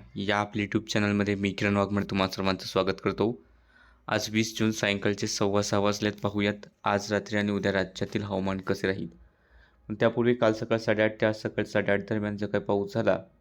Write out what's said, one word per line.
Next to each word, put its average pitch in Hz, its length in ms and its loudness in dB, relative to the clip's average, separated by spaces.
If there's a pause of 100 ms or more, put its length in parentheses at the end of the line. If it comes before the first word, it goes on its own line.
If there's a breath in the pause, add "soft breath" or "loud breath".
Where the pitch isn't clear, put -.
(160)
या 101 200 0
आपल्या 104 280 0
YouTube 104 280 -2
चॅनलमध्ये 104 420 2
मी 98 160 0
किरण 101 260 0
वाघमारे 101 340 0
तुम्हा 95 180 2
सर्वांचं 95 380 -2
स्वागत 95 280 0 (100)
करतो. 104 380 0 (640 soft breath)
आज 107 220 -2
वीस 110 280 -2
जून, 110 120 2
सायंकाळचे 104 560 0
सव्वा 104 360 2
सहा 101 180 0
वाजलेत. 104 320 0 (100)
पाहूयात 104 440 0 (180)
आज 101 280 0
रात्री 104 260 0
आणि 104 140 0
उद्या 101 200 2
राज्यातील 95 500 -2
हवामान 95 360 -2
कसे 92 280 -2
राहील. 95 220 -2 (800 soft breath)
पण 110 60 -8
त्यापूर्वी 120 400 2
काल 117 180 4
सकाळ 113 260 0
साडेआठ 110 420 2
ते 113 60 4
आज 107 80 2
सकाळ - 300 -4
साडेआठ 101 360 0
दरम्यान 104 360 -4
जो 104 100 -4
काही 101 180 -2
पाऊस 101 300 -2
झाला 104 240 2 (220)